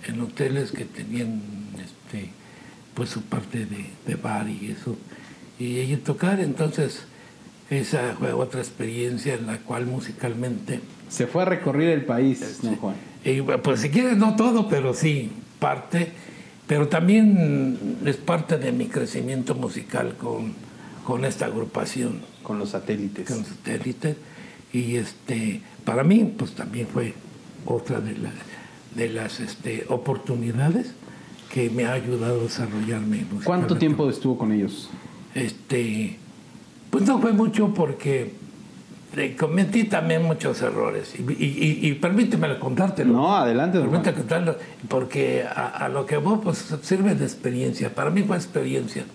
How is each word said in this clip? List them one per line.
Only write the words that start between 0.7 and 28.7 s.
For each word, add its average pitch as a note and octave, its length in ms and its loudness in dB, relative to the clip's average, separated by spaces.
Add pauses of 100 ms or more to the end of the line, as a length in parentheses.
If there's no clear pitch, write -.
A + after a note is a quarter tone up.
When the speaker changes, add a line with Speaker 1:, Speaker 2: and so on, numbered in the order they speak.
Speaker 1:
que - 140 -6
tenían, A2+ 560 -6 (420)
este, F#2 460 -12 (640)
pues, A#2 160 -4
su - 140 -8
parte A2+ 420 -6
de, G2+ 200 -8 (200)
de A2+ 100 -2
bar A2 320 -4
y G#2+ 240 -6
eso, - 240 -6 (640)
y B2 200 -4
allí C3 180 0
tocar. F#3 420 0
Entonces, D3+ 640 0 (640)
esa B2+ 480 0
fue B2 160 0
otra B2 280 -2
experiencia A#2+ 760 -4
en A2+ 100 -6
la A2 120 -4
cual A#2+ 280 -4
musicalmente B2 920 -4 (300)
Speaker 2:
Se B2 180 0
fue F3+ 160 2
a - 20 4
recorrer D#3+ 440 2
el D3 160 4
país, B2+ 560 2
Speaker 1:
Sí. A#2 60 -2
Speaker 2:
¿no, G#2+ 80 2
Juan? G2 200 -4 (280)
Speaker 1:
Y, C3+ 180 2
pues, C3 400 2
si D3 80 0
quieres, A#3+ 280 4
no G#3+ 180 6
todo, A3 320 4
pero C3 260 2
sí C#3 380 2 (280)
parte, E3 520 0 (560)
pero D3 200 4
también E3 1160 6
es C#3+ 120 2
parte E3 400 0
de B2+ 140 0
mi B2 160 0
crecimiento C3 680 -2
musical A#2+ 640 -4
con, A2+ 360 -4 (520)
con B2+ 200 0
esta C3+ 200 -2
agrupación. A2+ 760 -4 (220)
Speaker 2:
Con G#2 160 -4
los G2+ 100 -4
Satélites. G2+ 580 -4
Speaker 1:
Con A#2 120 -2
los F#2 80 -6
Satélites. B2+ 680 -4 (560)
Y, A#2+ 220 0
este, A2 640 -4 (240)
para B2 180 2
mí, G3+ 340 6
pues, - 140 -4
también A2+ 360 -6
fue A#2+ 260 -2 (520)
otra A#2 340 -2
de G#2 180 -6
la, A2 140 -6 (640)